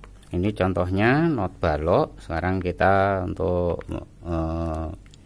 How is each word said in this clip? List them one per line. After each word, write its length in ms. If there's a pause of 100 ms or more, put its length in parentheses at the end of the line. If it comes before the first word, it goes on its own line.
(360)
Ini 160
contohnya 800
not 240
balok. 640
Sekarang 400
kita 640
untuk, 640 (400)
eh, 800 (180)